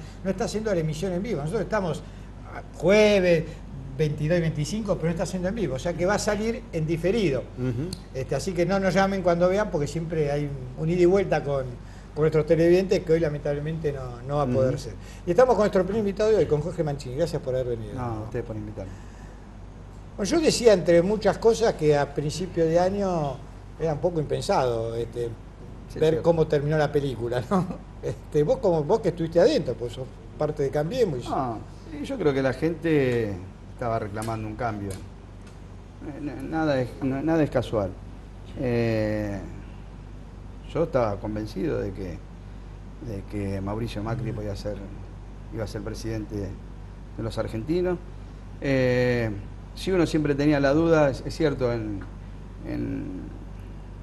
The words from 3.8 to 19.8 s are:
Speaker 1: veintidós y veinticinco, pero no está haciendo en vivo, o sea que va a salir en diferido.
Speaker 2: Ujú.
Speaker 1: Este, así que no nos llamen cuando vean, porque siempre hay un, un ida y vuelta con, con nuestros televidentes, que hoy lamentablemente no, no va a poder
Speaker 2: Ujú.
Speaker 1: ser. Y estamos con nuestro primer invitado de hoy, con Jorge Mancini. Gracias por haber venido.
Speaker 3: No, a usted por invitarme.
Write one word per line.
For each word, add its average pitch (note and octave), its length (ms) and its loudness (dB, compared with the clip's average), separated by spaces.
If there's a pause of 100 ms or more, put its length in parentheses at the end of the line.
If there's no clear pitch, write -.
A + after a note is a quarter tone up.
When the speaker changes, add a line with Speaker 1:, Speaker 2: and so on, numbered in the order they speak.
Speaker 1:
veintidós D#3 400 2
y - 40 4
veinticinco, E3 520 0
pero D3+ 120 -2
no E3 40 2
está F3 140 -2
haciendo F3+ 240 -2
en G#3 60 -2
vivo, F3 200 -2
o E3+ 40 -2
sea F3 160 -2
que F3 120 0
va G#3 80 4
a G3 40 2
salir G#3+ 440 0 (100)
en D#3 140 0
diferido. E3 560 2 (160)
Speaker 2:
Ujú. B2+ 300 -2 (260)
Speaker 1:
Este, C3 200 -4
así D3+ 180 -2
que E3+ 140 2
no G3 120 2
nos F#3+ 160 2
llamen G3 280 4
cuando F3 260 4
vean, G3 220 2
porque D3 160 0
siempre D#3+ 440 -2
hay D3 140 0
un, C3+ 380 -8
un D#3+ 60 0
ida F3+ 120 4
y F3 60 8
vuelta E3+ 360 4
con, C3+ 220 0 (500)
con D3 80 0
nuestros D#3 240 4
televidentes, F3 540 6
que D#3 140 2
hoy E3 60 6
lamentablemente D3 720 -2
no, B2 360 -8
no C#3+ 80 0
va D3 60 4
a C#3 40 2
poder B2+ 280 4
Speaker 2:
Ujú. C#3+ 100 -6
Speaker 1:
ser. - 80 -10 (340)
Y F3 40 2
estamos A#3+ 240 6
con G3 80 4
nuestro F#3+ 220 4
primer G3+ 160 0
invitado G#3 300 2
de G#3+ 60 6
hoy, D#3+ 100 6
con D3+ 140 2
Jorge E3+ 240 -2
Mancini. C#3 320 -4
Gracias D#3 260 0
por B2+ 120 -2
haber B2 240 -2
venido. G#2+ 160 -10
Speaker 3:
No, C3 80 -6
a A2+ 200 -4
usted A2+ 220 -6
por A2 100 -8
invitarme. G#2 380 -8 (1200)